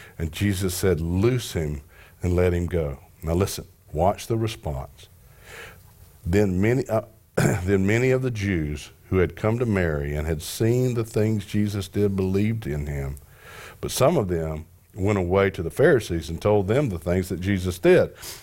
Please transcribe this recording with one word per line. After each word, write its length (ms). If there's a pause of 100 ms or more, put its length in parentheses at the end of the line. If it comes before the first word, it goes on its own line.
(180)
And 140
Jesus 420
said, 280
"Loose 520
him 280 (400)
and 140
let 180
him 140
go." 320 (220)
Now 120
listen, 320 (260)
watch 360
the 100
response. 720 (1160)
Then 360
many, 260
uh, 140 (180)
<clears throat> 160
then 500
many 260
of 100
the 100
Jews 600 (180)
who 80
had 180
come 240
to 60
Mary 500
and 100
had 160
seen 520
the 100
things 420
Jesus 440
did 260
believed 500
in 200
him. 320 (640)
But 100
some 240
of 140
them 380 (300)
went 200
away 320
to 120
the 80
Pharisees 600
and 120
told 280
them 180
the 100
things 300
that 140
Jesus 360
did. 320 (340)